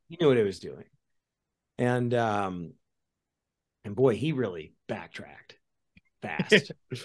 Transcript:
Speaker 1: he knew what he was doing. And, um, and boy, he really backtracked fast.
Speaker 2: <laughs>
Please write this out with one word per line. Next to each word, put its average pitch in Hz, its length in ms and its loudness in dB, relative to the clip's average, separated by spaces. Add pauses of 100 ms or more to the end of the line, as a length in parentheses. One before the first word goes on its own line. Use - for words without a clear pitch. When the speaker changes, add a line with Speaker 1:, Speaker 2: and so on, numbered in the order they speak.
Speaker 1:
he 165 120 -14
knew 160 80 6
what 127 80 6
he 113 80 4
was 98 160 -2
doing. 71 240 -14 (920)
And, 123 360 0
um, 101 580 0 (1120)
and 101 100 -8
boy, 123 220 4
he 147 160 -2
really 90 420 -4 (140)
backtracked 82 680 -12 (640)
fast. - 500 2 (200)
Speaker 2:
<laughs> 120 120 -10